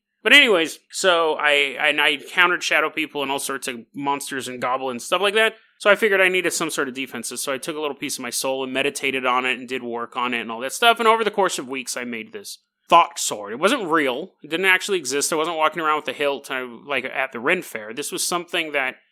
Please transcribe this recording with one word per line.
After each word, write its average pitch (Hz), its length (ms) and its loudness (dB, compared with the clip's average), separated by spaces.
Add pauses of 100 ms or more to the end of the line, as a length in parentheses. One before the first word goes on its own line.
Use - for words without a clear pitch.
(240)
But - 80 4
anyways, 214 480 6 (100)
so 165 440 2
I, 147 180 2 (260)
and 151 220 2
I 151 80 4
encountered 170 560 2
shadow 156 260 2
people 147 320 -6
and 135 80 -2
all 139 80 0
sorts 135 300 -6
of 120 140 -8 (120)
monsters 139 540 -4
and 127 140 -10
goblins, 127 420 -4
stuff 180 180 0
like 196 120 2
that. 220 220 2 (220)
So - 120 2
I 202 60 8
figured 196 260 4
I 185 80 6
needed 180 240 0
some 160 180 -4
sort 147 160 -2
of 123 60 -8
defenses. 123 500 -8
So 143 80 -4
I 131 60 -4
took 151 180 -8
a 151 60 -8
little 143 160 -4
piece 131 200 -8
of 135 60 -10
my 147 60 -8
soul 135 340 -4
and 131 80 -6
meditated 135 540 -2
on 127 200 2
it 127 140 0
and 127 80 -12
did 127 160 -6
work 117 320 -8
on 123 180 -2
it 117 60 -2
and 110 100 -8
all 113 120 -8
that 131 100 -6
stuff. 233 280 4
And 233 80 4
over 226 160 4
the 208 60 2
course 185 300 0
of 139 80 -10
weeks, 131 300 -8
I 123 80 -6
made 113 260 -10
this - 280 -14 (300)
thought 170 300 6
sword. 104 320 -6
It 120 80 -10
wasn't 196 320 0
real. 151 500 0
It 151 80 -20
didn't 170 180 0
actually 185 300 2
exist. 139 360 -2
I - 20 0
wasn't 160 220 -2
walking 156 240 0
around 156 160 2
with 143 100 -6
a 131 60 -6
hilt, 139 360 -2
uh, 131 160 -4
like, 123 380 -6
at 131 300 -4
the 117 80 -8
Ren 165 200 0
Fair. 110 320 -12
This 139 180 -8
was 175 140 -4
something 170 460 -4
that 135 240 -2 (160)